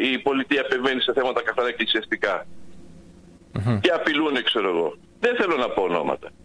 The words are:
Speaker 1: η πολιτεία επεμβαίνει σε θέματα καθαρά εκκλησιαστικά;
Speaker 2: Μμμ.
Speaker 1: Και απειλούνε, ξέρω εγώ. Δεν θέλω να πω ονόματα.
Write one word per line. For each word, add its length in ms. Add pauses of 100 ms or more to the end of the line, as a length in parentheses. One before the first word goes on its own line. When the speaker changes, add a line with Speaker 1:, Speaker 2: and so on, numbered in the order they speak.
(120)
Speaker 1:
η 60
πολιτεία 480
επεμβαίνει 340
σε 120
θέματα 300
καθαρά 260
εκκλησιαστικά; 800 (1040)
Speaker 2:
Μμμ. 280
Speaker 1:
Και 100
απειλούνε, 520
ξέρω 260
εγώ. 260 (260)
Δεν 160
θέλω 200
να 180
πω 80
ονόματα. 460 (160)